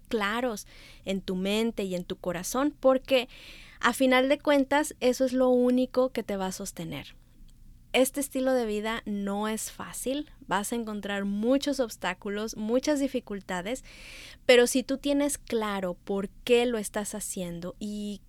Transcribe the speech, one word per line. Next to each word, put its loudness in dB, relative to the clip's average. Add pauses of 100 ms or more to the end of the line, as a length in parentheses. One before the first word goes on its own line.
claros -2 (380)
en -2
tu -6
mente 0
y -4
en -4
tu -8
corazón, -2
porque 2 (520)
a 4
final 4
de 2
cuentas, 2
eso 2
es 0
lo 4
único 4
que -4
te -6
va -2
a -4
sostener. -10 (800)
Este 2
estilo -2
de 2
vida -4
no -4
es -6
fácil, -6 (160)
vas -2
a -2
encontrar -6
muchos 0
obstáculos, -6
muchas 0
dificultades, -4 (640)
pero 8
si 2
tú -2
tienes 0
claro -4 (100)
por -2
qué 2
lo 0
estás -6
haciendo -8
y -8